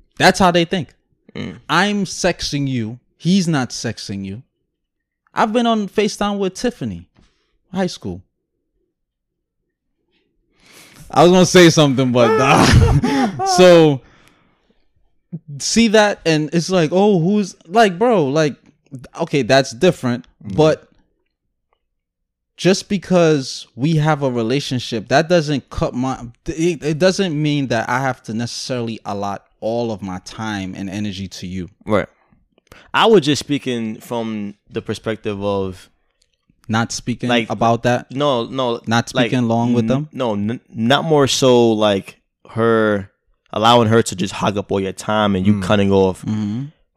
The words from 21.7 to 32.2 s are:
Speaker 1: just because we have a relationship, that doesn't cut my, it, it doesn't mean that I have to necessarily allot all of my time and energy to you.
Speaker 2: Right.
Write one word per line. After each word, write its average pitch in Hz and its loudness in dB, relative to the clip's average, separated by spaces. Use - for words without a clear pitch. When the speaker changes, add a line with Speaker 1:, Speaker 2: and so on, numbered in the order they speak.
Speaker 1:
just 190 0
because 165 0
we 156 -2
have 147 0
a 135 0
relationship, 120 -4
that 156 2
doesn't 151 -2
cut - -4
my, 123 -6
it, 160 -4
it 151 -4
doesn't 180 0
mean 147 -2
that 113 -2
I 123 -2
have 131 -6
to 117 -12
necessarily 117 -8
allot 101 -8
all 113 -4
of 98 -10
my 92 -8
time 101 -10
and 98 -10
energy 98 -8
to - -16
you. 90 -10
Speaker 2:
Right. 101 -2